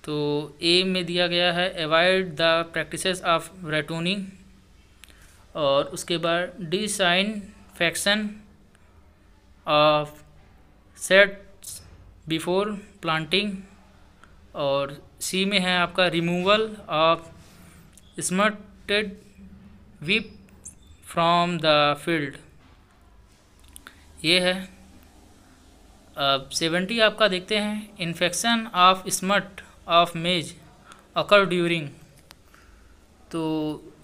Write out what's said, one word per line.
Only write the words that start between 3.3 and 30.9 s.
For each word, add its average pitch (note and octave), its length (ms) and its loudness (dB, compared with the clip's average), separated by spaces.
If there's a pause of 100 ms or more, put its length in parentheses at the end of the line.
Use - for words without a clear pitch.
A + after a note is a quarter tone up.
rattoning," E3 480 -4 (1300)
और C#3 300 2
उसके E3+ 340 -6
बाद, E3+ 560 -4
"Disinfection G3+ 1500 -2 (1400)
of D3+ 400 4 (960)
sets - 800 2 (460)
before F#3 500 -2 (280)
planting," F3+ 500 -2 (1000)
और C#3 540 -4 (120)
सी F#3+ 240 -2
में G3 160 2
है F3+ 180 0
आपका, F3 260 0
"Removal F3+ 640 2 (220)
of E3 280 4 (1040)
smutted G3+ 840 -2 (960)
whip G#3+ 200 0 (880)
from F3 480 2
the D3 440 2
field," D3+ 320 -4 (1900)
ये F3+ 160 4
है। F#3 280 -2 (1500)
अब C#3 360 -2
सेवेंटी F#3 480 -2
आपका G#3+ 280 4
देखते F#3 300 -2
हैं, G#3 380 -6
"Infection F3+ 760 -2
of F#3 360 4
smut G3 560 -2 (260)
of E3+ 280 4
maize E3+ 340 -2 (680)